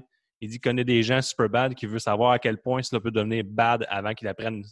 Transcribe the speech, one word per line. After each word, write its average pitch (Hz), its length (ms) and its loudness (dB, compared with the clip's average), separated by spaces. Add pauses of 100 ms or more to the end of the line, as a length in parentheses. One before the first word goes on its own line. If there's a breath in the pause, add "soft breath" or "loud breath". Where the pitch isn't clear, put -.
(420)
Il 107 80 -8
dit 120 100 -10
qu'il 127 100 0
connaît 123 140 2
des 120 180 4
gens 127 220 2
super - 260 0
bad 123 240 2
qui 117 140 -10
veulent 110 120 -6
savoir 117 340 2
à 120 60 2
quel 110 200 -2
point 127 240 -2
cela 120 180 -2
peut 113 80 -2
devenir 110 340 0
bad 113 460 2
avant 101 240 -4
qu'il 113 140 -8
apprenne 110 440 -6